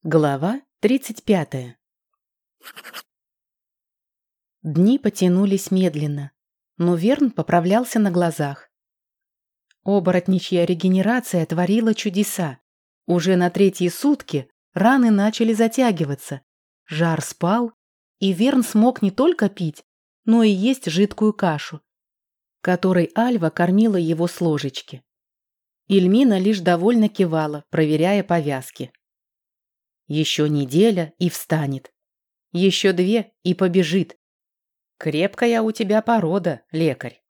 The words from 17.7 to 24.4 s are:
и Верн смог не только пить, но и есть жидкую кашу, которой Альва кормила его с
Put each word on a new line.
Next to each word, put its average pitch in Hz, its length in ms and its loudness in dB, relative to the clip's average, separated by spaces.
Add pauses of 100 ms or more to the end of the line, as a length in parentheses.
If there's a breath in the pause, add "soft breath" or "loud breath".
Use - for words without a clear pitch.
и 196 120 0
Верн 247 300 2
смог 226 400 2
не 196 80 0
только 277 380 0
пить, - 360 -6 (400)
но 226 200 4
и 214 60 6
есть 208 380 -2
жидкую 202 440 0
кашу, 156 480 -4 (800)
которой 175 580 0
Альва 226 320 0
кормила 196 460 2
его 165 320 0
с - 120 -10